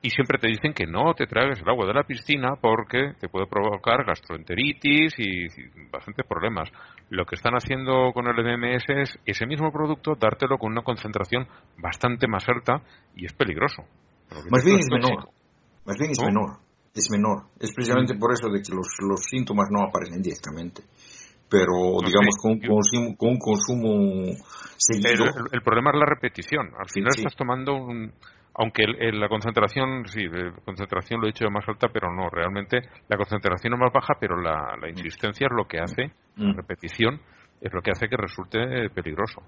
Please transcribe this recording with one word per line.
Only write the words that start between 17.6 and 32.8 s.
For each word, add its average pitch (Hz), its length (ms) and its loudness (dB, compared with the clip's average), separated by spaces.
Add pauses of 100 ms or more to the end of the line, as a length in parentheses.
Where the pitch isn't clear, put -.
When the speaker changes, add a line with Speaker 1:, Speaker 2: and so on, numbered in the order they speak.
Speaker 2:
Es 107 140 -6
precisamente 123 400 2
Speaker 1:
Mm. 104 40 -8
Speaker 2:
por 117 140 2
eso 117 160 -2
de 101 140 0
que 92 120 -10
los, 92 140 -4 (180)
los 95 140 0 (100)
síntomas 110 400 0
no 101 160 2
aparecen 87 360 -4
directamente. 85 600 -8 (680)
Pero, 92 520 4
Speaker 1:
No - 20 0
Speaker 2:
digamos, 101 320 6
Speaker 1:
sé, 101 80 -8
Speaker 2:
con 110 100 4
un 110 80 0
Speaker 1:
yo 110 140 -6
Speaker 2:
consumo, 107 420 2
con 117 140 2
un 123 80 2
consumo 110 540 0 (880)
seguido. 113 460 4
Speaker 1:
El, 127 60 6
el, 120 220 -6
el 120 100 -2
problema 120 300 4
es 147 80 4
la 151 60 8
repetición. 147 600 -2 (120)
Al 95 100 -8
Speaker 2:
Sí, - 100 -14
Speaker 1:
final 110 160 2
Speaker 2:
sí. 120 60 -4
Speaker 1:
estás - 160 -2
tomando 131 400 -2
un, 120 360 -8 (460)
aunque 110 240 2
el, 110 180 2
el, 110 200 0
la 104 80 0
concentración, 110 800 0
sí, 104 180 -4
la 87 380 -6
concentración 98 560 -4
lo 107 80 0
he - 20 0
dicho 113 140 -4
de 104 60 2
más 101 180 -2
alta, 113 240 0
pero 92 200 -2
no, 90 180 -4
realmente 95 500 -2 (280)